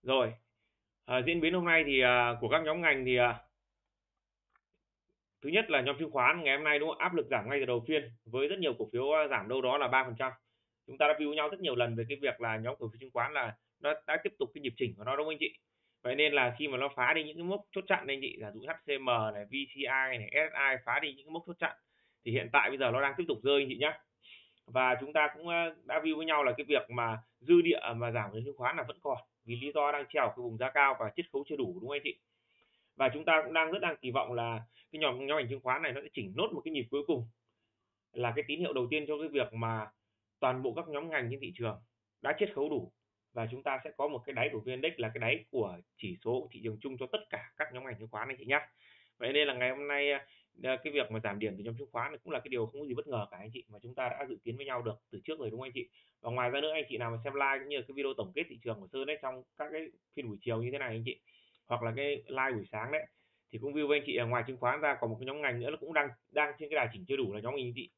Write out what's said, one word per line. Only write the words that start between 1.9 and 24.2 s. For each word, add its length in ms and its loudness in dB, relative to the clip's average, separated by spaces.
à, 400 6
của 80 0
các 140 4
nhóm 180 0
ngành 240 4
thì, 100 4
à, 240 4
thứ 80 -6
nhất 200 4
là 120 6
nhóm 180 0
chứng 120 -2
khoán 320 4
ngày 120 4
hôm 80 -4
nay 160 4
đúng 100 2
không? 80 -4
Áp 160 0
lực 160 2
giảm 200 0
ngay 100 0
từ 60 0
đầu 220 0
phiên 240 0
với 220 0
rất 120 -2
nhiều 200 0
cổ 140 -4
phiếu, 180 0
à, 160 4
giảm 220 -2
đâu 120 0
đó 160 2
là 100 2
ba 160 4
phần 160 -6
trăm. 120 -2
Chúng 100 -14
ta 100 4
đã 120 6
view 140 -2
nhau 160 0
rất 100 -8
nhiều 160 -2
lần 200 2
về 140 -2
cái 120 -6
việc 200 -2
là 160 -2
nhóm 220 -4
cổ 100 -8
phiếu 100 -16
chứng 140 -16
khoán 200 0
là 220 -2
nó 140 0
đã 160 2
tiếp 160 -4
tục 140 -2
cái 80 -12
nhịp 160 -4
chỉnh 200 -2
của 60 -14
nó 120 0
đúng 100 0
không 80 -2
anh 60 -8
chị? 160 -4
Vậy 140 -2
nên 180 4
là 260 4
khi 80 -2
mà 100 -2
nó 180 0
phá 180 10
đi 100 4
những 140 -8
cái 60 -4
mốc 180 0
chốt 160 -2
chặn 200 4
đây 80 2
anh 60 -6
chị, 160 -4
là 140 -8
dụ 160 -14
H 40 -4
C 160 0
M 40 -8
này, 120 -8
V 60 -16
C 240 -6
I 120 -4
này, 460 0
S 180 4
S 20 -14
I 220 2
phá 140 2
đi 140 -2
những 120 -20
cái 60 -16
mốc 160 -8
chốt 120 -10
chặn 180 -2
thì 60 -2
hiện 220 0
tại 160 6
bây 80 -2
giờ 140 2
nó 100 2
đang 160 2
tiếp 100 -2
tục 160 0
rơi 180 4
anh 80 -4
chị 80 -6
nhá. 220 0